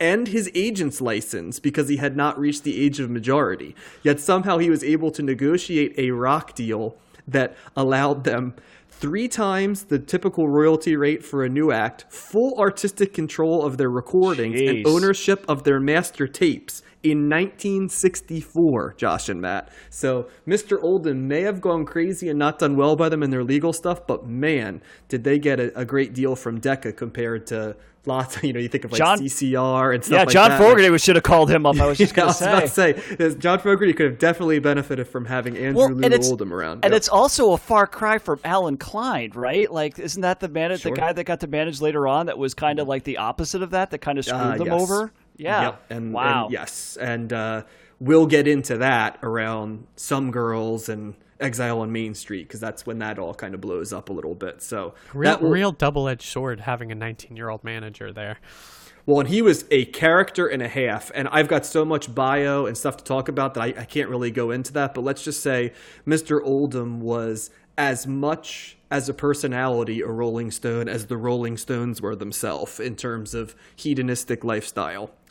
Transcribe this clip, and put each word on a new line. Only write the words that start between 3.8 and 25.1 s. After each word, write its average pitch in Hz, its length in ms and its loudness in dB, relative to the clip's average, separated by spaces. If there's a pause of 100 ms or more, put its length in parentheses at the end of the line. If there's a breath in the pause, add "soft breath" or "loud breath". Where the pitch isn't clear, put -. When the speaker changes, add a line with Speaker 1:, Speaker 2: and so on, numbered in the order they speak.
Speaker 1:
Yet 143 160 4
somehow 190 400 2
he 170 100 4
was 156 140 4
able 156 300 0
to 156 100 -6
negotiate 143 760 0
a 127 140 0
rock 127 460 -2
deal 110 400 -4 (320 soft breath)
that 131 260 0 (220 loud breath)
allowed 135 480 2
them 123 300 -2 (340 soft breath)
three 202 400 -4
times 196 560 -2
the 143 160 0
typical 175 480 0
royalty 156 480 4
rate 151 280 0
for 135 200 -2
a 127 40 0
new 147 220 2
act, 110 380 -2
full 247 500 -2
artistic 196 560 0
control 160 500 0
of 131 140 -2
their 127 120 2
recordings, 123 680 0
and 131 180 2
Speaker 2:
Jeez. 107 100 -2
Speaker 1:
ownership 196 600 2
of 143 140 0
their 139 160 4
master 147 480 0
tapes - 560 -2 (200 soft breath)
in 151 260 2
nineteen 190 600 0
sixty-four, 165 1080 0
Josh 92 320 -2
and 90 120 -4
Matt. 92 280 -6 (220 loud breath)
So 127 380 -4 (180 loud breath)
Mister 202 360 0
Oldham 156 460 0
may 151 140 0
have 196 180 -2
gone 165 240 0
crazy 165 440 -4
and 147 100 -2
not 147 200 0
done 143 180 2
well 147 200 4
by 160 120 2
them 156 140 0
in 135 80 0
their 127 140 -2
legal 147 280 0
stuff, 175 340 -6
but 123 200 -4
man, 120 540 -2 (280 soft breath)
did 123 160 -4